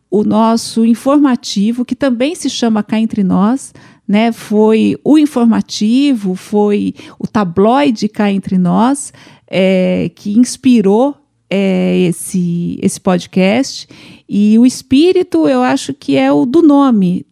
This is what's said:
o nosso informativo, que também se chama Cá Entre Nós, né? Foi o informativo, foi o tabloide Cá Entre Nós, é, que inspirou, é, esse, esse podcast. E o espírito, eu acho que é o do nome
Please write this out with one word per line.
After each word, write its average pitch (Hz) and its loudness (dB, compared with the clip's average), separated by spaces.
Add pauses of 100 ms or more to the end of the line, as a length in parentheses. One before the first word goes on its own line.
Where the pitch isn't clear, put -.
(120)
o 214 0
nosso 226 0
informativo, 240 0
que 254 -6
também 269 -2
se 277 -6
chama 220 -2
Cá 220 -4
Entre 214 -2
Nós, 190 0 (340)
né? 220 2
Foi 214 0
o - 4
informativo, 233 0
foi 208 -2 (240)
o - -10
tabloide 214 0
Cá 208 -2
Entre 196 -2
Nós, 190 0 (340)
é, 185 0
que 208 -6
inspirou, 240 2 (340)
é, 185 0
esse, 175 -4
esse - -4
podcast. 190 -2 (400)
E 208 2
o 240 6
espírito, 330 0
eu 254 0
acho 262 -2
que 277 -4
é 269 2
o 285 2
do 269 2
nome 254 2